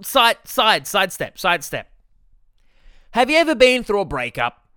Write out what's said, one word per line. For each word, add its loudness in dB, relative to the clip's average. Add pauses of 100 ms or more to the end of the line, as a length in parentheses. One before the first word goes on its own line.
side, 2
side, 0
sidestep, -4
sidestep. -4 (1200)
Have 2
you 2
ever 2
been 4
through -2
a -4
breakup? -6